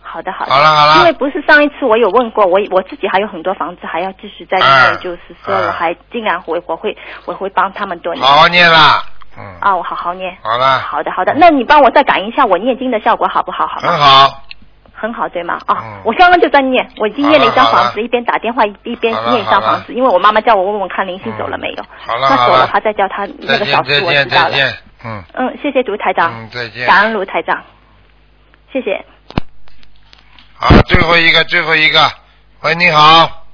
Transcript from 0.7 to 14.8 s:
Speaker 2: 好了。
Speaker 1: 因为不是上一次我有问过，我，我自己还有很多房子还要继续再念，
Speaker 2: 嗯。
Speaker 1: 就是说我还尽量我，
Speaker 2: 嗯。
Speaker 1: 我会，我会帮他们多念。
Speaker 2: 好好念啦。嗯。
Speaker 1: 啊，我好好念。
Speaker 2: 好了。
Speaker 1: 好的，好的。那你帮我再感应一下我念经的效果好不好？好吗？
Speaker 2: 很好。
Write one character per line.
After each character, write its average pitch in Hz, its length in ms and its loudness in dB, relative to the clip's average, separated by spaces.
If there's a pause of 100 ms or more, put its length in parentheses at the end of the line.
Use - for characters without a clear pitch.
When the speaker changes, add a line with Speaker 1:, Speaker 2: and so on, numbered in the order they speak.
Speaker 2:
好 151 120 4
了。 151 120 6
Speaker 1:
因 311 60 6
为 330 80 4
不 - 180 -4
是 294 160 -6
上 294 160 6
一 294 60 2
次 - 160 -8
我 220 120 2
有 233 140 2
问 233 220 2
过， 214 120 2
我， 185 160 2 (120)
我 185 100 2
自 - 140 -16
己 185 100 -8
还 190 140 -2
有 214 80 -4
很 180 120 -14
多 185 140 -4
房 175 220 -10
子 - 100 -18
还 165 140 -6
要 190 140 -6
继 208 220 -20
续 175 100 -20
再 190 120 -2
念， 131 100 4
Speaker 2:
嗯。 123 300 4
Speaker 1:
就 - 140 -10
是 - 80 -14 (240)
说 110 100 -4
我 214 160 -2
还 170 240 -4 (160)
尽 226 140 -8
量 180 200 -2
我， 165 140 -4
Speaker 2:
嗯。 170 80 -6
Speaker 1:
我 165 80 -6
会， 190 220 -8 (280)
我 185 80 -10
会 190 180 -8
帮 190 220 -2
他 202 140 -10
们 180 140 -10
多 170 140 -6
念。 127 120 -2
Speaker 2:
好 143 80 4
好 160 140 6
念 175 200 4
啦。 147 320 6 (380)
嗯。 107 60 -16 (160)
Speaker 1:
啊， 196 160 0
我 170 60 -4
好 - 120 -8
好 175 180 -8
念。 185 300 -10
Speaker 2:
好 113 160 -2
了。 131 220 2
Speaker 1:
好 147 240 -6
的， - 80 -6
好 185 120 -4
的。 202 100 0
那 330 160 4
你 277 120 0
帮 285 180 4
我 247 120 6
再 294 100 4
感 170 180 0
应 196 80 -10
一 233 40 -12
下 285 120 0
我 180 140 0
念 247 180 -2
经 254 140 -6
的 220 80 -2
效 220 160 0
果 185 140 -2
好 165 160 -2
不 - 80 -10
好？ 160 160 -4
好 151 120 -10
吗？ 139 120 -2
Speaker 2:
很 147 80 -2
好。 135 420 4 (560)